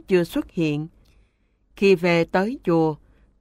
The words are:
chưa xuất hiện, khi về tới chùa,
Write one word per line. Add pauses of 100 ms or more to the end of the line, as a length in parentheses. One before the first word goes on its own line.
chưa
xuất
hiện, (880)
khi
về
tới
chùa, (460)